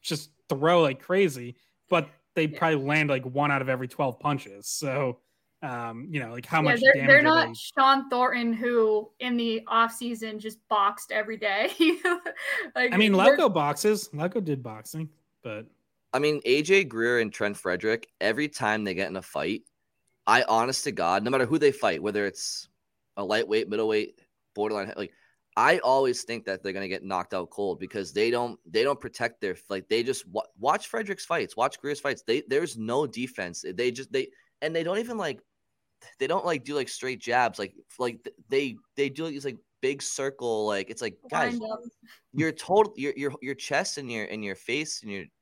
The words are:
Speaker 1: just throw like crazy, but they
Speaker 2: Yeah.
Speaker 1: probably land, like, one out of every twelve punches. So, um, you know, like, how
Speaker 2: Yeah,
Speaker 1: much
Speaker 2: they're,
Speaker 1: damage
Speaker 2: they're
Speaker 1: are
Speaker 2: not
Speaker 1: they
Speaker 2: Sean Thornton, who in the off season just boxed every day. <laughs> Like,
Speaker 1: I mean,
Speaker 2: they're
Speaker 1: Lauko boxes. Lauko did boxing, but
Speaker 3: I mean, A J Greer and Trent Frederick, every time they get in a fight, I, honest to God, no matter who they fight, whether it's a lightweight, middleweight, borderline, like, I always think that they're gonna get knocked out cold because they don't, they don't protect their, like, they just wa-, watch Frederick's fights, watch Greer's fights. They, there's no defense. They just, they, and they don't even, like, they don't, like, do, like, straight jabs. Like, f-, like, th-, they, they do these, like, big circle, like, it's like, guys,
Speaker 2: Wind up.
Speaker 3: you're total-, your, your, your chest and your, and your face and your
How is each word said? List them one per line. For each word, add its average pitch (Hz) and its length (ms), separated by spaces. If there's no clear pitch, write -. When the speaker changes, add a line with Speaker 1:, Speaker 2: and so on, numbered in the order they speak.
Speaker 1:
just - 300
throw 165 320
like 135 200
crazy, 139 540
but 160 200
they 160 120
Speaker 2:
Yeah. 147 120
Speaker 1:
probably 156 260
land, 151 240
like, 131 160
one 143 260
out 139 100
of 131 80
every 127 180
twelve 127 320
punches. 110 480
So, 135 520
um, 120 500
you 147 80
know, 117 120
like, 123 140
how 165 120
Speaker 2:
Yeah, 156 140
Speaker 1:
much 240 100
Speaker 2:
they're, 269 120
Speaker 1:
damage 170 140
Speaker 2:
they're 277 120
Speaker 1:
are - 20
Speaker 2:
not 320 260
Speaker 1:
they 330 60
Speaker 2:
Sean 269 560
Thornton, 240 420
who 220 580
in 247 180
the 226 300
off 226 260
season 226 440
just 220 300
boxed 208 440
every 214 260
day. 214 400
<laughs> 330 240
Like, 247 180
Speaker 1:
I 185 40
mean, 208 160
Speaker 2:
they're 214 240
Speaker 1:
Lauko 277 160
boxes. 165 560
Lauko 185 340
did 147 180
boxing, 123 480
but 110 240
Speaker 3:
I 131 40
mean, 147 260
A 135 160
J 190 220
Greer 117 360
and 110 140
Trent 101 240
Frederick, 107 500
every 110 260
time 110 360
they 98 100
get 87 160
in 90 60
a 95 60
fight, 82 420
I, 117 160
honest 117 400
to 143 80
God, 92 320
no 120 80
matter 131 160
who 147 100
they 143 140
fight, 92 320
whether 101 240
it's - 400
a 101 60
lightweight, 107 460
middleweight, 107 500
borderline, 104 420
like, 101 160
I 147 240
always 127 440
think 113 220
that 95 180
they're 98 100
gonna 98 140
get 92 160
knocked 92 300
out 90 160
cold 95 300
because 92 340
they 110 180
don't, 120 340
they 98 180
don't 143 160
protect 117 420
their, 95 140
like, 98 180
they 117 160
just 127 240
wa-, 92 180
watch 147 280
Frederick's 208 380
fights, 143 300
watch 127 240
Greer's 143 200
fights. 135 260
They, 131 220
there's 143 300
no 117 280
defense. 113 640
They 117 240
just, 123 200
they, 131 180
and 160 140
they 165 80
don't 180 160
even, 233 180
like, 151 240
they 131 80
don't, 185 180
like, 160 180
do, 139 120
like, 131 140
straight 131 320
jabs. 120 380
Like, 98 140
f-, - 100
like, 120 240
th-, - 120
they, 135 280
they 139 140
do 151 180
these, 143 180
like, 127 140
big 139 200
circle, 120 680
like, 98 220
it's 113 120
like, 110 160
guys, 233 300
Speaker 2:
Wind 220 120
up. 220 80
Speaker 3:
you're 156 180
total-, 202 460
your, 135 180
your, 135 260
your 131 140
chest 151 420
and 131 140
your, 110 140
and 107 180
your 98 120
face 147 480
and 110 80
your 98 140